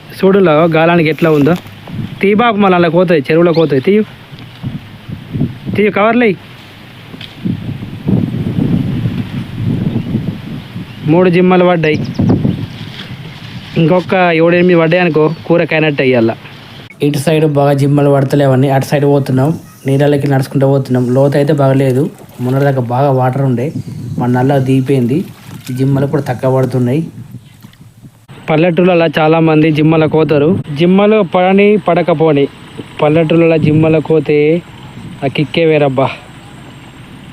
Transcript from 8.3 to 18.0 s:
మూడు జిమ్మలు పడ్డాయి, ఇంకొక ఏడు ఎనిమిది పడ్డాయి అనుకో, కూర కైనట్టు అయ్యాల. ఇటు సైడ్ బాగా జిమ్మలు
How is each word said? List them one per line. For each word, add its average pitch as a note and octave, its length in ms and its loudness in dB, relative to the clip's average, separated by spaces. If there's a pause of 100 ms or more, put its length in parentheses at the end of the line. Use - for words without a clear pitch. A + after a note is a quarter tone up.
మూడు F#3 160 4
జిమ్మలు F3+ 360 2
పడ్డాయి, D#3+ 320 0 (1800)
ఇంకొక F3 380 0
ఏడు E3+ 440 2
ఎనిమిది F3 200 4
పడ్డాయి E3 260 2
అనుకో, D3+ 180 2 (240)
కూర E3+ 240 2
కైనట్టు D#3 300 0
అయ్యాల. A#2+ 300 2 (720)
ఇటు C#3+ 140 0
సైడ్ D#3 280 0
బాగా C#3+ 280 2
జిమ్మలు C#3+ 420 2